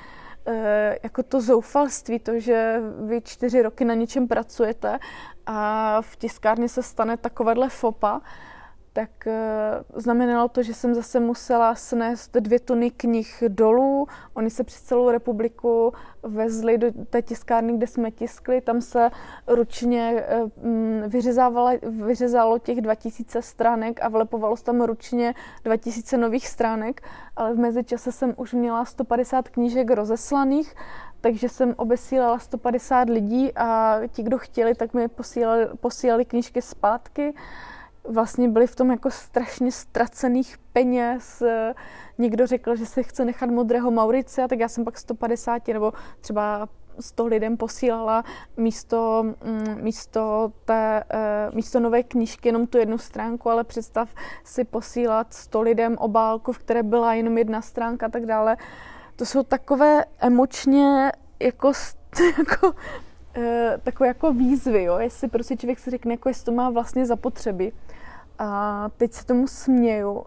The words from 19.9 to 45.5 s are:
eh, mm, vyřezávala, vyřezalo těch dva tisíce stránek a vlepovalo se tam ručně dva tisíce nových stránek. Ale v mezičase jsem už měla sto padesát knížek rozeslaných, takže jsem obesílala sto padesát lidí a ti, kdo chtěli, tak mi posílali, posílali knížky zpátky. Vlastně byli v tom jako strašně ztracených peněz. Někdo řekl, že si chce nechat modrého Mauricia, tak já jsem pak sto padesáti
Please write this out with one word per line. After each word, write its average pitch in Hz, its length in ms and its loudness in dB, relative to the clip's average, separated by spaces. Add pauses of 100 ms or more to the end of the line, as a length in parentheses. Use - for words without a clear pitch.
eh, 226 140 0 (220)
mm, 220 440 0
vyřezávala, 240 640 2 (100)
vyřezalo 226 760 2
těch 233 220 -4
dva 220 140 0
tisíce 226 480 -6
stránek 226 600 0
a 233 60 2
vlepovalo 220 480 0
se - 80 -10
tam 240 180 2
ručně 233 520 -2 (300)
dva 226 120 2
tisíce 233 400 -4
nových 233 320 0
stránek. 226 540 -2 (340)
Ale 226 180 -2
v 226 40 0
mezičase 240 540 0
jsem 247 240 -2
už - 180 -10
měla 240 300 0
sto - 200 -6
padesát 247 440 0
knížek 240 420 0
rozeslaných, 269 840 0 (460)
takže 233 280 0
jsem 247 280 0
obesílala 247 600 0
sto - 200 -8
padesát 247 500 2
lidí 233 480 2
a 220 520 2
ti, - 140 -8
kdo 220 160 0
chtěli, 233 360 0
tak 233 200 -4
mi 240 140 0
posílali, 233 600 0 (120)
posílali 240 440 2
knížky 240 380 -2
zpátky. 285 720 -2 (720)
Vlastně 233 400 2
byli 226 180 6
v 240 100 -4
tom 254 140 4
jako 247 200 0
strašně - 600 -2
ztracených - 840 -2 (140)
peněz. 247 720 0 (760)
Někdo 233 280 2
řekl, 240 300 0
že 226 100 -6
si - 160 -2
chce - 220 -4
nechat 240 260 -2
modrého 240 400 2
Mauricia, 240 580 2
tak 247 100 0
já 226 100 0
jsem 233 160 -6
pak 233 140 -10
sto - 160 -8
padesáti 233 580 -2